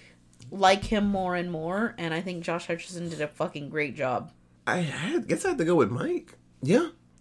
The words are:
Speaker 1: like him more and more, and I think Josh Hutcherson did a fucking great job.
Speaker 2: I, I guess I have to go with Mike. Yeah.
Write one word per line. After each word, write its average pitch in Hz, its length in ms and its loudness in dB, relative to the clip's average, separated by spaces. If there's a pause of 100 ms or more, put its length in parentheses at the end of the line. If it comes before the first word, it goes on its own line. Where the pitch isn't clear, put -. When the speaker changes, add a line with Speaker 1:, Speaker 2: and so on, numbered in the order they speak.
(520)
Speaker 1:
like 196 340 6
him 208 220 2
more 185 280 0
and 175 160 -2
more, 180 460 -2
and 165 160 -2
I 165 80 -2
think 180 240 -6
Josh 175 220 -4
Hutcherson 170 420 -6
did 156 100 -8
a 151 80 -2
fucking 147 420 -6
great 147 260 -2
job. 127 360 -2 (360)
Speaker 2:
I, 123 120 0
I 165 400 -2
guess 170 260 -2
I - 40 2
have - 100 -2
to 165 60 2
go 175 100 4
with 110 160 4
Mike. 320 440 -4 (280)
Yeah. 247 240 4 (340)